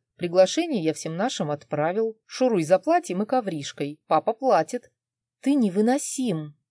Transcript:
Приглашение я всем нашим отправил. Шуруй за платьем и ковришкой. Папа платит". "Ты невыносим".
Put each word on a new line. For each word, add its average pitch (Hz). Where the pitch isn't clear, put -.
Приглашение 190
я 160
всем 160
нашим 185
отправил. 175
Шуруй 226
за 277
платьем 320
и -
ковришкой. 156
Папа 165
платит". 226
"Ты 277
невыносим". 214